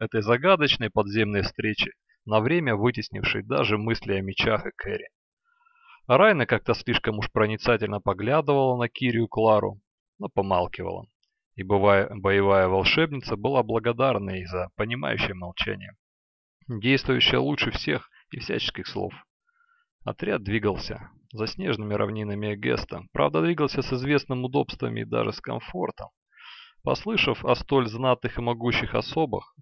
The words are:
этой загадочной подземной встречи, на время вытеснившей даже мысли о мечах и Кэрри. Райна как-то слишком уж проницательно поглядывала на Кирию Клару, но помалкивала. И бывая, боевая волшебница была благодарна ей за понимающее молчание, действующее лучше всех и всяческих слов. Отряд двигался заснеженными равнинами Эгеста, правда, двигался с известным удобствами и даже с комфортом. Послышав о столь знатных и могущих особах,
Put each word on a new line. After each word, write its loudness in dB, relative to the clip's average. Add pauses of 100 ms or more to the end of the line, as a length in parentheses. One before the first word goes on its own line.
этой -2
загадочной 2
подземной 0
встречи, -4 (320)
на 4
время 2
вытеснившей -2
даже 0
мысли -2
о -2
мечах 0
и -8
Кэрри. -8 (1000)
Райна 6
как-то 2
слишком -2
уж -2
проницательно 2
поглядывала 2
на 0
Кирию 0
Клару, 4 (380)
но -10
помалкивала. -2 (500)
И -8
бывая, 6
боевая 4
волшебница 0
была 2
благодарна 0
ей -6
за -6
понимающее -4
молчание, -8 (760)
действующее 2
лучше -2
всех -4 (220)
и -12
всяческих -6
слов. -6 (920)
Отряд -4
двигался -4 (200)
заснеженными -4
равнинами -4
Эгеста, -4
правда, 2
двигался 0
с -4
известным -2
удобствами -4
и -6
даже -2
с -10
комфортом. -8 (720)
Послышав -2
о 4
столь 0
знатных -2
и -4
могущих -2
особах, -2